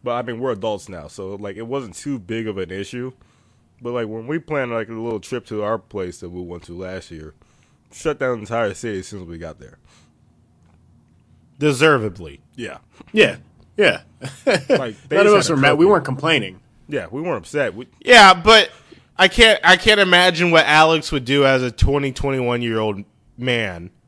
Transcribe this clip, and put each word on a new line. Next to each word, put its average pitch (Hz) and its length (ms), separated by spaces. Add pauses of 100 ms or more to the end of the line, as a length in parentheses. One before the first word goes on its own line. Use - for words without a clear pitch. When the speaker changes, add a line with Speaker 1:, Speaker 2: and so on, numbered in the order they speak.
Speaker 1:
But, 123 120
I 123 80
mean, 117 180
we're 131 100
adults 104 380
now, 82 180
so, 98 300
like, 101 200
it 113 120
wasn't 127 260
too 139 240
big 110 300
of 98 100
an 90 140
issue. 120 400 (680)
But, 120 120
like, 117 160
when 113 180
we 156 140
planned, 139 320
like, 113 160
a 117 60
little 113 260
trip 123 260
to 107 160
our 107 160
place 92 400
that 90 120
we 90 120
went 85 220
to 87 120
last 92 360
year, 78 220 (580)
shut - 260
down 127 200
the - 20
entire 104 340
city 107 240
as 92 80
soon 101 160
as 85 60
we 85 100
got 80 220
there. - 180 (1800)
Speaker 2:
Deservedly. 123 800 (160)
Speaker 1:
Yeah. - 220 (340)
Speaker 3:
Yeah. 202 240 (400)
Yeah. 131 260 (180)
<laughs> 127 100 (380)
Speaker 1:
Like, 131 280 (120)
they 147 80
Speaker 3:
None 202 100
of 208 80
Speaker 1:
just - 20
Speaker 3:
us 185 120
Speaker 1:
had 165 40
a 151 40
Speaker 3:
were 135 40
mad. 143 140
We 156 100
Speaker 1:
curfew. 190 60
Speaker 3:
weren't 170 140
complaining. 135 560 (280)
Speaker 1:
Yeah, 123 220
we 127 100
weren't 165 180
upset. 113 360
We 120 120 (140)
Speaker 2:
Yeah, 208 340
but 202 360 (460)
I 185 120
can't, 226 340
I 180 140
can't 208 240
imagine 180 500
what 160 160
Alex 156 460
would 139 120
do 139 220
as 131 160
a 123 80
twenty, 143 420
twenty-one-year-old 120 920 (340)
man 107 520 (180)